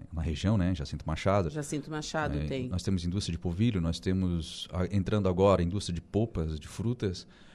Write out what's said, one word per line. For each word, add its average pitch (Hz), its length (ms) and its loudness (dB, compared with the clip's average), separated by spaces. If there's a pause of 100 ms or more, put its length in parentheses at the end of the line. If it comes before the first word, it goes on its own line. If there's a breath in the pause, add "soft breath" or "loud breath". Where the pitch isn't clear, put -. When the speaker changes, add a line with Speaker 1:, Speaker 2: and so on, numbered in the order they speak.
(120)
Speaker 1:
na 82 100 -4
região, 90 340 2
né? 92 200 4
Jacinto - 280 -6
Machado. 95 460 2
Speaker 2:
Jacinto 147 400 -6
Machado 151 480 -2
Speaker 1:
É, 143 80 -2
Speaker 2:
tem. 135 220 -4
Speaker 1:
nós 92 160 -2
temos 95 200 0
indústria 87 280 -2
de 85 60 -4
polvilho, 95 420 0
nós 85 180 0
temos, 90 760 -2
ah, 90 200 0
entrando 101 360 2
agora, 92 320 6
indústria 90 340 -2
de 82 60 -2
polpas, 82 600 -2
de - 80 -14
frutas, 104 580 -4 (280 loud breath)